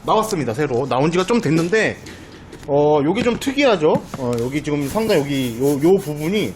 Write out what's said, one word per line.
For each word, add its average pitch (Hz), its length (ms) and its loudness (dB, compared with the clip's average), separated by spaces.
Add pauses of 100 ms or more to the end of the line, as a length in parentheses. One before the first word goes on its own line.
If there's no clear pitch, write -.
나왔습니다. 170 520 0
새로 131 320 -2
나온 131 240 2
지가 180 140 0
좀 233 140 2
됐는데, 165 560 0 (720)
어, 147 360 4
요게 175 180 0
좀 233 180 0
특이하죠. 226 540 2 (240)
어, 123 220 -2
여기 135 240 -4
지금 147 240 -2
상당히 202 340 2
여기 135 380 -2
요, 139 140 2
요 156 240 4
부분이 151 580 -2